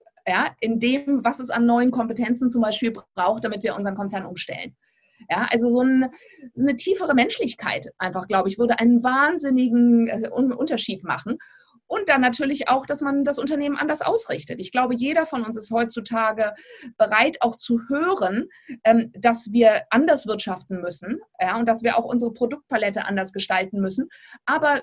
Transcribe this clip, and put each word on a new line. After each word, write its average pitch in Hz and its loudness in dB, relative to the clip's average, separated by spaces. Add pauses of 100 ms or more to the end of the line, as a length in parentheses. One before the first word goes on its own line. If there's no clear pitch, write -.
(280)
ja, 208 0
in 226 -2
dem, 269 0
was 240 -2
es 247 -10
an 233 2
neuen 240 4
Kompetenzen 240 0
zum 240 0
Beispiel 220 0 (220)
braucht, 208 0
damit 208 -6
wir 214 -2
unseren 202 -4
Konzern 196 -6
umstellen. - -12 (540)
Ja, 196 0
also 240 2
so 247 4
ein, 262 4 (460)
so 240 -2
eine 277 2
tiefere 330 0
Menschlichkeit - 0
einfach, 185 -6
glaube 196 2
ich, 190 -4
würde 233 2
einen 240 6
wahnsinnigen, 254 4
äh, 226 -4
Un-, 254 2
Unterschied 233 -4
machen. 208 -6 (480)
Und 403 -2
dann 269 4
natürlich 277 0
auch, 269 2
dass 294 -4
man 277 0
das 285 -2
Unternehmen 285 -2
anders 302 -2
ausrichtet. - -4
Ich 185 -12
glaube, 254 0
jeder 311 0
von 247 -4
uns 226 -8
ist 214 -12
heutzutage 220 -2 (420)
bereit, 220 2
auch 233 0
zu 233 -2
hören, 294 -2 (360)
ähm, 226 4
dass 226 0
wir 220 6
anders 285 2
wirtschaften 196 -6
müssen, 175 -8 (200)
ja, 185 0
und 233 -2
dass 226 2
wir 233 2
auch 233 0
unsere 233 -2
Produktpalette 226 -2
anders 190 -4
gestalten 190 -4
müssen. 190 -2 (380)
Aber 294 2